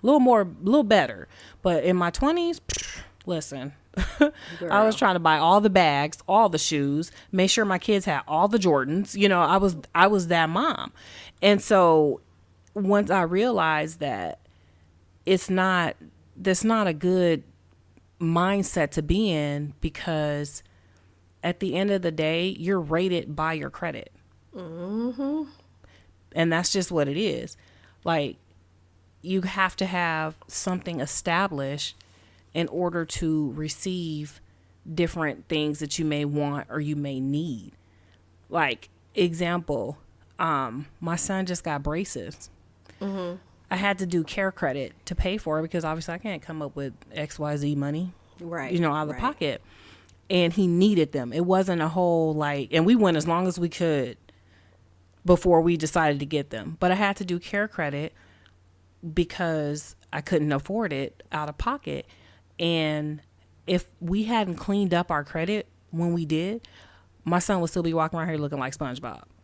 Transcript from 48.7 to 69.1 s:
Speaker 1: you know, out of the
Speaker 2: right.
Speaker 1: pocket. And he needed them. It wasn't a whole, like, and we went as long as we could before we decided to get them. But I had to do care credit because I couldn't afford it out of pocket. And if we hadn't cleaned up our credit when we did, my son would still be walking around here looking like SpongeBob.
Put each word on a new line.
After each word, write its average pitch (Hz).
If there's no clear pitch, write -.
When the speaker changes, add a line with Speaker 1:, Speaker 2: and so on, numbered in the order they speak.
Speaker 1:
you 170
know, 156
out 151
of 151
the 147
Speaker 2:
right. -
Speaker 1:
pocket. 202
And 175
he 185
needed 175
them. 123
It 165
wasn't 185
a 156
whole, 165
like, 147
and 165
we 233
went 185
as 151
long 175
as 180
we 170
could 147
before 175
we 170
decided 151
to 143
get 143
them. 113
But 180
I 185
had 202
to 202
do 175
care 208
credit 147
because 156
I 147
couldn't 151
afford 190
it 135
out 151
of 147
pocket. -
And 151
if 180
we 190
hadn't 214
cleaned 196
up 175
our 147
credit 180
when 170
we 170
did, 175
my 175
son 185
would 165
still 175
be 165
walking 160
around 160
here 156
looking 147
like 131
SpongeBob. 123